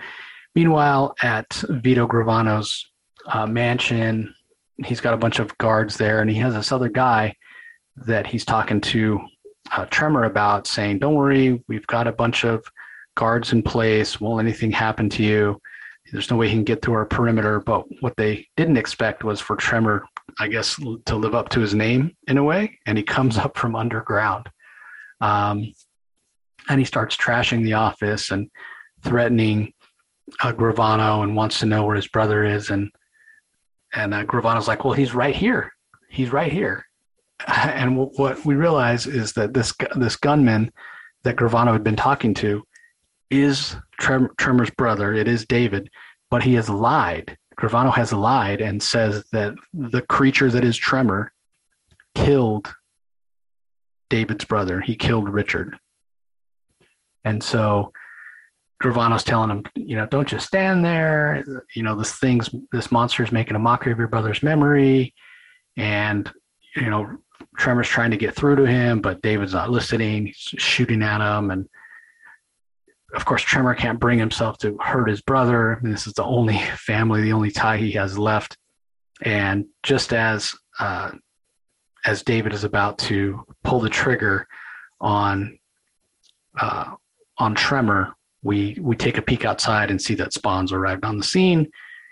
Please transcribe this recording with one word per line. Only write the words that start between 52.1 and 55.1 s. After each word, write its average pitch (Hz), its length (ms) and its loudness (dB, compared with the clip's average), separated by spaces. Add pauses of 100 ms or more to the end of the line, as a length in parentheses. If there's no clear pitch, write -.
killed 117 580 2 (1400)
David's 110 360 -2
brother. 95 360 -2
He 110 160 -4
killed 110 320 0